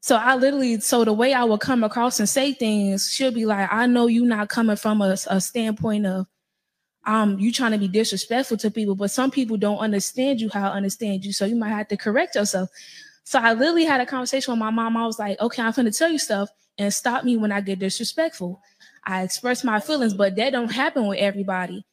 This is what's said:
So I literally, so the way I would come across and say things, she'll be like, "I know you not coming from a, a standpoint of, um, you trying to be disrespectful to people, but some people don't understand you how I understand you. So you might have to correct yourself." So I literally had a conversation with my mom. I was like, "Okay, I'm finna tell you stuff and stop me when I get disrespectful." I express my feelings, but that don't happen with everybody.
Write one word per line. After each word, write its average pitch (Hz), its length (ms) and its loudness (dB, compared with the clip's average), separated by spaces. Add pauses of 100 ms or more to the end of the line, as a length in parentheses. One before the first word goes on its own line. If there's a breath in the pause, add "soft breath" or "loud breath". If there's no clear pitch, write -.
So 247 140 4
I 240 180 4
literally, 254 460 2
so 233 240 4
the 214 80 2
way 240 220 4
I 247 100 2
would 214 160 2
come 240 240 0
across 240 360 0
and 202 80 2
say 269 260 0
things, 202 580 0
she'll 262 200 0
be 226 120 -2
like, 196 260 0
"I 226 160 2
know 240 200 4
you 233 180 4
not 214 240 2
coming 220 280 2
from 214 260 2
a, 190 120 4 (140)
a 196 140 2
standpoint 214 640 -2
of, 185 200 -2 (800)
um, 208 340 2
you 214 140 2
trying 233 200 0
to 214 60 0
be 202 80 0
disrespectful 220 720 0
to 214 120 0
people, 208 240 -2
but 196 160 -2
some 262 200 0
people 226 280 -2
don't 208 200 0
understand 220 640 0
you 226 80 -2
how 196 220 -2
I - 40 -6
understand 196 500 -4
you. 202 100 -8
So - 100 -2
you 214 100 -2
might 220 140 -2
have 214 200 -4
to 202 100 -4
correct 262 360 0
yourself." 190 360 -2 (540 loud breath)
So - 140 0
I 226 140 4
literally 320 320 2
had 285 160 2
a 240 60 -2
conversation 262 460 -4
with 226 60 0
my 220 120 -2
mom. 226 260 -2
I 233 100 0
was 226 120 -4
like, 202 200 -4
"Okay, 233 240 -4
I'm 226 120 0
finna 233 220 2
tell 330 140 2
you 311 80 -2
stuff 202 300 -2 (300)
and 202 140 0
stop 240 300 -2
me 247 140 2
when 214 160 0
I 202 80 -2
get 196 180 -4
disrespectful." 190 840 -4 (420 soft breath)
I 190 180 -4
express 247 420 -4
my 214 160 0
feelings, 247 340 0
but 196 220 0
that 240 140 0
don't 240 220 -2
happen 269 360 0
with 196 100 -4
everybody. 190 760 -4